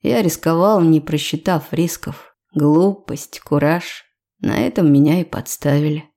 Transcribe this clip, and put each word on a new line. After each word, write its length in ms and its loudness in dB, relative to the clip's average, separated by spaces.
Я 220 0
рисковал, 580 0
не 200 4
просчитав 720 -4
рисков. 640 -8
Глупость, 840 0
кураж. 640 -2
На 180 -2
этом 340 2
меня 280 4
и 40 -4
подставили. 800 -2